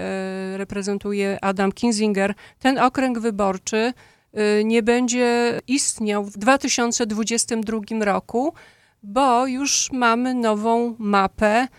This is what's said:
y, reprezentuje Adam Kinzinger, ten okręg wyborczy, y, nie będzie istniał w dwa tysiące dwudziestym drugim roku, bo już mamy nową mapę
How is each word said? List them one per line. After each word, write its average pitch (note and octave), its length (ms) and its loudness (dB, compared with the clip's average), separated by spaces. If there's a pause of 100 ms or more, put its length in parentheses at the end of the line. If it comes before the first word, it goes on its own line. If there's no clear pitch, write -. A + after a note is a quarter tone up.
(540)
y, G3 40 -8
reprezentuje G3+ 840 -4
Adam G3 300 0
Kinzinger, G#3 600 0 (260)
ten C4 200 2
okręg B3+ 400 0
wyborczy, G#3+ 760 -2 (680)
y, G#3+ 40 2
nie A3+ 200 2
będzie A#3+ 840 2
istniał G#3 580 -2
w G3+ 120 -14
dwa B3 200 4
tysiące A#3+ 480 -2
dwudziestym A3+ 580 -2
drugim A3 400 -4
roku, G#3+ 500 -2 (500)
bo B3 440 2
już C4+ 440 -2
mamy B3 420 2
nową A#3 680 0
mapę G#3 680 2 (120)